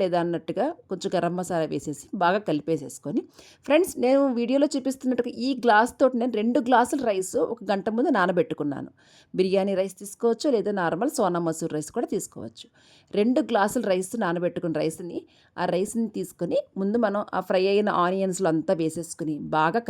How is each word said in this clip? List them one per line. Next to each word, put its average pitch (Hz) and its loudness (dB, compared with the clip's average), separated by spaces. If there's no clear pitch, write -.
లేదా 180 2
అన్నట్టుగా 170 -2
కొంచెం 185 -6
గరం 170 0
మసాలా 175 -2
వేసేసి 147 -6
బాగా 175 4
కలిపేసేసుకొని 151 -4
ఫ్రెండ్స్, 320 2
నేను 269 4
వీడియోలో 262 2
చూపిస్తున్నట్టుగా 254 -2
ఈ 269 0
గ్లాస్ 226 6
తోటి 262 4
నేను 247 -2
రెండు 240 2
గ్లాసుల 254 4
రైస్ 185 -2
ఒక - -4
గంట 196 0
ముందు 285 2
నానబెట్టుకున్నాను. 160 0
బిర్యానీ 190 2
రైస్ 190 -2
తీసుకోవచ్చు, 226 -2
లేదా 208 2
నార్మల్ 175 0
సోనా 175 2
మసూర్ 160 -4
రైస్ 151 -6
కూడా 240 -4
తీసుకోవచ్చు. - -8
రెండు 247 4
గ్లాసుల 214 2
రైస్ 185 -2
నానబెట్టుకున్న 175 -2
రైస్ని, 185 -6
ఆ 180 -2
రైస్ని 214 -2
తీసుకొని 185 -4
ముందు 202 0
మనం 202 0
ఆ 185 -2
ఫ్రై 185 2
అయిన 208 2
ఆనియన్స్‌లో 190 0
అంతా 160 0
వేసేసుకొని 160 -4
బాగా 170 2